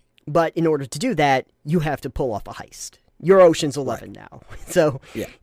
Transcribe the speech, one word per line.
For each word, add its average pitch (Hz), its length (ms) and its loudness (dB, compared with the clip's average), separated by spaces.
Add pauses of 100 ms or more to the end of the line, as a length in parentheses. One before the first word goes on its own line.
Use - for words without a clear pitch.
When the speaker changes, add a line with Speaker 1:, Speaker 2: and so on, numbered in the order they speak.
(280)
Speaker 1:
but 160 280 0
in 165 120 0
order 147 180 0
to 147 140 -12
do 254 160 -2
that, 143 320 0 (180)
you 160 140 0
have 147 220 -2
to 135 100 -10
pull 135 200 -4
off 104 160 -8
a 98 40 -12
heist. - 480 -18 (200)
You're 185 220 6
Ocean's 160 340 4
Eleven 117 400 -8
Speaker 2:
Right. 98 160 -20
Speaker 1:
now. - 100 -20 (140)
<laughs> - 120 -18
So 151 340 0 (140)
Speaker 2:
Yeah. 113 100 -8 (180)